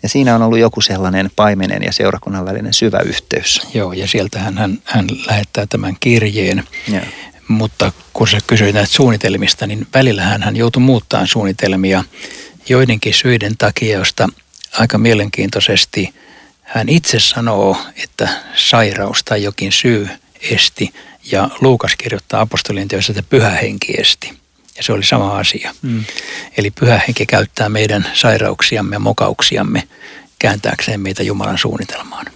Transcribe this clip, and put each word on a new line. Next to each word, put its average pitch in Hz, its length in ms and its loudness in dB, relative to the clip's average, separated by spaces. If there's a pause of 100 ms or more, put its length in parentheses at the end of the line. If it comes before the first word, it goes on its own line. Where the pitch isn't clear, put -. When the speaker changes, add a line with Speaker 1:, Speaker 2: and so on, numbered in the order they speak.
Speaker 1:
ja - 60 -2
siinä 131 260 4
on 117 60 4
ollut 113 180 4
joku 113 220 4
sellainen 95 540 0
paimenen 101 480 2
ja - 100 -2
seurakunnan 95 520 -2
välinen 110 280 -4
syvä - 320 2
yhteys. - 560 -2 (120)
Speaker 2:
Joo, 95 200 -2
ja 92 140 -6
sieltähän 98 500 -2
hän, 104 260 -2
hän 95 240 0 (200)
lähettää 104 380 -2
tämän 98 340 -4
kirjeen. 104 640 0 (240)
Speaker 1:
Joo. 101 140 -2 (460)
Speaker 2:
Mutta 107 440 0 (220)
kun - 140 2
sä 104 100 2 (100)
kysyit 104 280 4
näistä 101 200 2
suunnitelmista, 101 720 2
niin 107 260 -6
välillähän 104 500 2
hän 107 120 -2
joutui 117 280 2
muuttamaan 113 440 2
suunnitelmia 95 760 0 (680)
joidenkin 120 440 4
syiden 110 440 2
takia, 107 400 0
josta - 320 0 (440)
aika 113 240 2
mielenkiintoisesti 101 1160 0 (500)
hän 113 260 -2
itse 151 300 2
sanoo, 101 580 2 (260)
että - 260 -4 (260)
sairaus 107 680 2
tai 104 200 -2
jokin 98 280 -4
syy 107 380 0 (420)
esti, - 420 0 (380)
ja 98 180 2 (120)
Luukas 131 360 4
kirjoittaa 107 440 -4
apostolien 101 460 -2
teoissa, 98 240 -2
että 101 180 -4
pyhä 107 200 4
henki 101 520 -4
esti. - 320 -2 (440)
Ja - 60 -8
se 113 100 -2
oli 101 100 -2
sama 101 340 0
asia. - 440 -4
Speaker 1:
Mm. 117 220 -4 (540)
Speaker 2:
Eli 101 140 0
pyhä 120 360 4
henki - 180 -2
käyttää 104 440 0
meidän 107 440 0
sairauksiamme 104 840 0
ja 101 40 -4
mokauksiamme - 840 0 (560)
kääntääkseen 104 640 -2
meitä 95 220 -4
Jumalan 101 340 -2
suunnitelmaan. - 680 -6 (100)